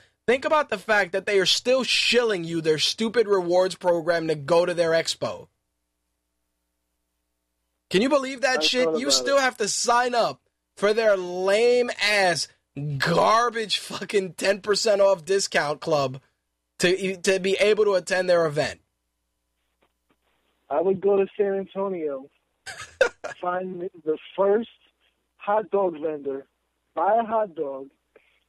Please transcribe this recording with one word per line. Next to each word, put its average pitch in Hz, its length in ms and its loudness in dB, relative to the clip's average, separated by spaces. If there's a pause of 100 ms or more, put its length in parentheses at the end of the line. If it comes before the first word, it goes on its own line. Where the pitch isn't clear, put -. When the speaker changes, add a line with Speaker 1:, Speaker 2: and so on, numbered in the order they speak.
(280)
Speaker 1:
think 254 160 0
about 302 260 2
the 214 80 -4
fact 196 360 0
that 190 120 -4
they 202 140 2
are 185 60 2
still 254 400 2
shilling 220 580 0
you 165 160 -4
their 156 200 0
stupid 220 480 0
rewards 180 480 2
program 170 520 0
to 160 80 0
go 170 300 2
to 175 80 -2
their 165 180 0
expo. 135 560 -2 (2500)
Can 185 120 2
you 262 80 2
believe 269 320 0
that 262 180 0
Speaker 2:
I - 40 0
Speaker 1:
shit? 254 220 2
Speaker 2:
thought 240 140 -2
Speaker 1:
You 269 80 -4
Speaker 2:
about 277 60 2
Speaker 1:
still 262 240 0
Speaker 2:
it. 277 40 4
Speaker 1:
have 254 160 -2
to 208 120 -4
sign 240 460 0
up 175 260 -2 (340)
for 208 180 0
their 214 220 4
lame-ass 196 1300 2 (500)
garbage 214 840 2
fucking 190 540 -4
ten 202 280 -2
percent 202 400 2
off 190 240 4
discount 165 560 -2
club 139 400 -2 (560)
to, 185 400 0
to 190 220 0
be 190 200 -2
able 208 240 4
to 202 120 2
attend 180 340 -2
their 170 160 4
event. 143 340 -4 (1900)
Speaker 2:
I 139 100 0
would 185 220 0
go 202 160 2
to 196 80 2 (100)
San 196 200 0
Antonio, 185 760 -6 (360)
Speaker 1:
<laughs> - 760 -6
Speaker 2:
find 185 480 -8 (160)
the 156 120 -4 (200)
first 202 320 0 (680)
hot 208 340 -4
dog 185 280 -2
vendor, 139 460 -6 (500)
buy 190 260 2
a 220 40 -4
hot 214 300 -4
dog, 139 320 -8 (600)